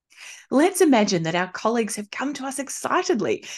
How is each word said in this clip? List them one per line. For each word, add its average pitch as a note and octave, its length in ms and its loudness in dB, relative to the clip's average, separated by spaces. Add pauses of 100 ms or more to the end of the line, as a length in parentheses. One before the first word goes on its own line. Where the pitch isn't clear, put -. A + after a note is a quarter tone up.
(500)
Let's E4 300 2
imagine G#3 440 4
that D#3+ 100 -2
our F3+ 180 -2
colleagues A3+ 440 -2
have G#3 140 -12
come C4+ 240 -6
to C4 120 -10
us C4+ 120 -8
excitedly, C4+ 880 -2 (140)